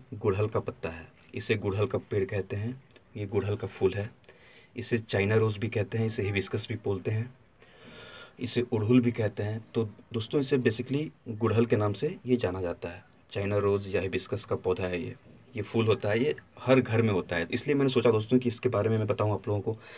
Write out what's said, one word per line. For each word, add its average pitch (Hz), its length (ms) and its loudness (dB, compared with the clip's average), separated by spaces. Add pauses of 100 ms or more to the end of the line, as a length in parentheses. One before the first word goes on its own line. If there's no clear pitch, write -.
(160)
गुड़हल 104 320 2
का 107 140 -2
पत्ता - 280 -6
है, 82 180 -12 (260)
इसे 104 240 -2
गुड़हल 101 300 0
का 101 140 -2
पेड़ 101 240 -2
कहते 101 300 -4
हैं, 117 260 -6 (340)
ये 104 120 -6
गुड़हल 101 280 0
का - 140 -8
फूल 92 240 0
है, 101 160 -4 (680)
इसे 117 240 -2
चाइना 107 360 2
रोज़ 107 240 4
भी 113 100 -2
कहते 104 280 -2
हैं, 113 80 2
इसे 110 180 -2
हिबिस्कस 98 460 -2
भी 110 60 -4 (100)
बोलते 101 260 -2
हैं, 113 180 -2 (1120)
इसे 123 240 -2
उड़हुल 117 380 4
भी 120 100 2
कहते 107 320 -2
हैं। 110 200 -4 (100)
तो 117 100 0 (300)
दोस्तों, 117 260 -2
इसे 135 180 2
basically 123 460 0 (280)
गुड़हल 110 340 2
के 117 100 4
नाम 104 180 2
से 147 140 -2 (180)
ये 123 120 4
जाना 95 240 -2
जाता 85 280 -6
है। 92 140 -14 (280)
चाइना 101 260 0
रोज़ 101 300 2
या 92 140 0
हिबिस्कस 95 440 -4
का - 120 -2
पौधा 92 260 -2
है 90 180 -2
ये, - 140 -8 (400)
ये 110 60 -4
फूल 110 260 0
होता 104 220 2
है, 110 100 2
ये 127 160 0 (240)
हर 131 220 6
घर 113 200 2
में 110 120 2
होता 90 220 -2
है। 82 160 0
इसलिए - 240 0
मैंने 139 160 4
सोचा 123 200 6
दोस्तों 110 280 4
कि 123 100 2
इसके 117 200 -2
बारे 107 200 2
में 113 80 2
मैं 107 100 0
बताऊं 107 260 2
आप - 140 -4
लोगों 104 140 0
को, 110 160 -4 (200)